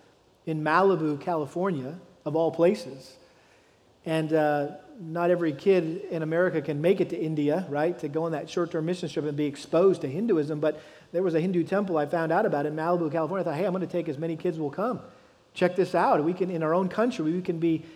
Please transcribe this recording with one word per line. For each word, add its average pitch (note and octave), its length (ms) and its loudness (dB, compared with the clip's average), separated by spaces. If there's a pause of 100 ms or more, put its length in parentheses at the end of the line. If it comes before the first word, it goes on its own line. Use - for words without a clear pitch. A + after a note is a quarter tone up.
(460)
in D#3+ 180 -4
Malibu, D#3+ 580 4
California, E3 800 -4 (260)
of D3 100 -4
all D#3+ 160 2
places. D#3+ 640 0 (880)
And, D#3+ 280 0
uh, D3 340 4 (340)
not E3+ 280 0
every E3+ 240 2
kid F3 560 2
in E3 140 -4
America D#3+ 380 2
can C#3+ 200 -4
make F#3 180 4
it E3+ 100 0
to E3+ 80 -6
India, D#3 520 0
right, D#3 300 -2
to D#3 80 -6
go D3+ 160 -4
on E3 100 -4
that D3+ 160 -8
short-term E3 360 -2
mission F3+ 220 -4
trip D3 180 -4
and D3 120 -4
be D3 80 0
exposed E3+ 560 2
to C#3+ 60 -4
Hinduism. D#3 520 0
But D3+ 220 0 (300)
there F3 120 0
was F3 100 0
a D#3+ 80 2
Hindu F3 220 0
temple F#3 340 0
I D3 80 0
found D#3+ 260 0
out G3 140 4
about D3 200 0
in D3+ 100 -4
Malibu, E3 360 0
California. E3 300 -2
I - 20 -2
thought, D#3 140 -2
"Hey, F#3 80 0
I'm F3+ 80 0
gonna F3+ 140 -4
take E3 220 -4
as C3+ 80 -6
many E3 180 -4
kids E3 240 -4
will D3 100 -2
come. G#3 300 -4 (540)
Check F3+ 220 0
this F3+ 200 0
out. E3+ 280 4
We E3+ 100 0
can, F3+ 180 -2
in E3 100 -4
our D#3+ 120 2
own F#3 140 2
country, G#3+ 440 0
we F3+ 100 -2
can F3 180 -4
be, D#3+ 240 2 (120)